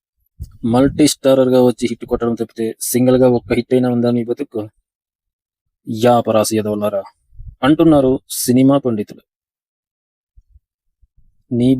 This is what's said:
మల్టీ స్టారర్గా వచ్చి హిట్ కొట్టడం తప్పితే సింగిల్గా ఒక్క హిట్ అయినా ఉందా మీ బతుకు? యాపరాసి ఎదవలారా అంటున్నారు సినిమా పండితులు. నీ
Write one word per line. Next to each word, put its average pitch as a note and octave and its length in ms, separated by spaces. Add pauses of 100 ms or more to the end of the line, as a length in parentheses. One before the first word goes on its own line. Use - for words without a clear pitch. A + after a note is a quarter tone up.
(760)
మల్టీ C#3 340
స్టారర్గా C3 600
వచ్చి B2 220
హిట్ A#2 160
కొట్టడం A#2 340
తప్పితే A2+ 260 (220)
సింగిల్గా B2+ 400 (100)
ఒక్క - 200
హిట్ A#2+ 180
అయినా B2+ 200
ఉందా A#2+ 220
మీ A#2 120
బతుకు? A#2+ 320 (1300)
యాపరాసి A2+ 760
ఎదవలారా G#2 400 (600)
అంటున్నారు D#3 480 (180)
సినిమా C3 480
పండితులు. A2+ 460 (2250)
నీ B2 180 (100)